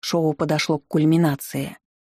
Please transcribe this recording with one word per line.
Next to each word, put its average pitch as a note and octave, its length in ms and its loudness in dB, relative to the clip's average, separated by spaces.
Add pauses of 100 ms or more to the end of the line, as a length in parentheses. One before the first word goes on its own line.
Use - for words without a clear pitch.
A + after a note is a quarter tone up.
Шоу D#3+ 320 0
подошло D3+ 460 -2
к - 80 -12
кульминации. D3+ 880 0 (260)